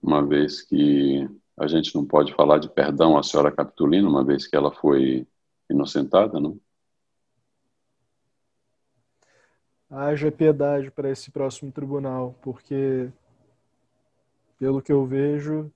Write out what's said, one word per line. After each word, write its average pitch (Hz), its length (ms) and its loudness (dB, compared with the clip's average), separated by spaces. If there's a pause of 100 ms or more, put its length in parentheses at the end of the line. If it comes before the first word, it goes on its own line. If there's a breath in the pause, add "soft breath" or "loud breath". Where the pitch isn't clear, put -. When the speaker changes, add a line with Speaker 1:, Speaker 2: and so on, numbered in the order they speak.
Speaker 1:
Uma 73 240 0
vez 73 360 0
que 69 640 0 (300)
a 76 100 -4
gente 78 280 -2
não 73 100 -2
pode 73 300 2
falar 76 240 6
de 73 100 -8
perdão 73 480 2
à 71 60 2
senhora 73 280 2
Capitolina, 80 560 0
uma 69 160 2
vez 69 240 0
que - 80 -6
ela 71 160 2
foi 67 560 2 (420)
inocentada, 73 720 0
não? 73 200 -6 (3250)
Speaker 2:
Haja 143 420 -2
piedade 143 600 0
para 139 180 -6
esse - 220 -10
próximo 135 400 -8
tribunal, 135 720 -8
porque, 131 680 -6 (1500)
pelo 135 220 -2
que 147 100 -4
eu 139 140 2
vejo 147 720 -4